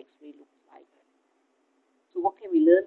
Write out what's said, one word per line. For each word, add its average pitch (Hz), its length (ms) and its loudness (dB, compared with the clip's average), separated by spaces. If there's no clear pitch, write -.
X-ray 147 320 -20
looks - 220 -20
like. 139 160 -20
So 359 80 -8
what - 160 -6
can - 160 -12
we 311 80 2
learn 175 260 4